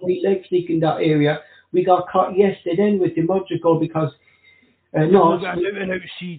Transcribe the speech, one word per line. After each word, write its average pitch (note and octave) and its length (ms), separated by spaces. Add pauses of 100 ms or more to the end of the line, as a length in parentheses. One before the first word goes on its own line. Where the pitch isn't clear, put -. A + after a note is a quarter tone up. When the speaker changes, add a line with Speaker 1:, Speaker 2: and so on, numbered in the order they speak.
Speaker 1:
the F3+ 220
leg G3 100 (120)
sneak F3 220
in E3 100
that D#3 160
area. D3+ 420 (320)
We F3+ 140
got F3+ 240
caught F#3 280
yesterday F#3+ 400
then G#3 220
with F3+ 160
the D#3+ 60
Mudrick F3+ 400
goal E3 180
because, D#3 320 (880)
uh, D3+ 80
no, F3 280
Speaker 2:
We've F3 80
got F3+ 180
an F3+ 80
out G3+ 140
and F#3+ 120
out F#3 80 (180)
C F3 200